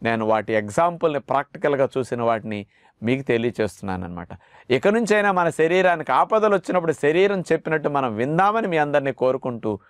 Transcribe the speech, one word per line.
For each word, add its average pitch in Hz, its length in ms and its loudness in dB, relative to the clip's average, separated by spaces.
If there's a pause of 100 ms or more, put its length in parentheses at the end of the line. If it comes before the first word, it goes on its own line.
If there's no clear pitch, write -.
నేను 113 240 0
వాటి 110 260 0
ఎగ్జాంపుల్ని 151 680 0
ప్రాక్టికల్గా 139 680 -2
చూసిన 123 340 -4
వాటిని 110 380 -2 (420)
మీకు 131 200 0
తెలియచేస్తున్నానన్నమాట. 98 1040 -4 (420)
ఇక 131 180 2
నుంచైనా 208 440 2
మన 180 180 2
శరీరానికి 165 640 2
ఆపదలు 202 420 2
వచ్చినప్పుడు 170 380 0
శరీరం 185 480 2
చెప్పినట్టు 156 480 -2
మనం 135 280 -2
విందామని 190 520 0
మీ 165 100 0
అందరినీ 143 340 0
కోరుకుంటూ 127 600 -2 (180)